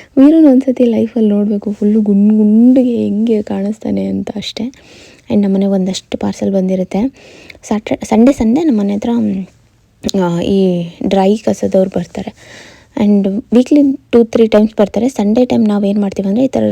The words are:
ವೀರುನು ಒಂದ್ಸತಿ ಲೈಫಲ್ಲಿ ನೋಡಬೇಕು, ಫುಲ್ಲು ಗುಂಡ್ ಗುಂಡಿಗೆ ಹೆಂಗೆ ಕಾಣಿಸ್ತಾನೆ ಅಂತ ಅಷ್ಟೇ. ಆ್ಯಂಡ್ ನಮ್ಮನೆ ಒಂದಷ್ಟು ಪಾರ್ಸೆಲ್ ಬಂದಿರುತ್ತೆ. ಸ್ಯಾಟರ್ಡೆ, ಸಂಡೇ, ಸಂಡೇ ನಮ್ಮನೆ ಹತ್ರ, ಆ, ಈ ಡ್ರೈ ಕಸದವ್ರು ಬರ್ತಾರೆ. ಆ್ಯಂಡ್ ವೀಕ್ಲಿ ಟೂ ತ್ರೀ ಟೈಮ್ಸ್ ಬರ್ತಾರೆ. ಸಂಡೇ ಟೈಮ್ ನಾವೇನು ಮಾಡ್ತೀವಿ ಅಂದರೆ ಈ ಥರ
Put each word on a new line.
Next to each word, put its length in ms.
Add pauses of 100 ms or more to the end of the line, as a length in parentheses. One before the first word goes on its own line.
(180)
ವೀರುನು 320
ಒಂದ್ಸತಿ 340
ಲೈಫಲ್ಲಿ 440
ನೋಡಬೇಕು, 440
ಫುಲ್ಲು 280
ಗುಂಡ್ 320
ಗುಂಡಿಗೆ 640
ಹೆಂಗೆ 460
ಕಾಣಿಸ್ತಾನೆ 640
ಅಂತ 300
ಅಷ್ಟೇ. 280
ಆ್ಯಂಡ್ 840
ನಮ್ಮನೆ 200
ಒಂದಷ್ಟು 520
ಪಾರ್ಸೆಲ್ 340
ಬಂದಿರುತ್ತೆ. 600 (500)
ಸ್ಯಾಟರ್ಡೆ, 440
ಸಂಡೇ, 260
ಸಂಡೇ 320
ನಮ್ಮನೆ 300
ಹತ್ರ, 160 (1120)
ಆ, 180
ಈ 500 (160)
ಡ್ರೈ 300
ಕಸದವ್ರು 600
ಬರ್ತಾರೆ. 380 (600)
ಆ್ಯಂಡ್ 320 (240)
ವೀಕ್ಲಿ 480 (100)
ಟೂ 140
ತ್ರೀ 220
ಟೈಮ್ಸ್ 280
ಬರ್ತಾರೆ. 340
ಸಂಡೇ 360
ಟೈಮ್ 240
ನಾವೇನು 320
ಮಾಡ್ತೀವಿ 280
ಅಂದರೆ 160
ಈ 40
ಥರ 240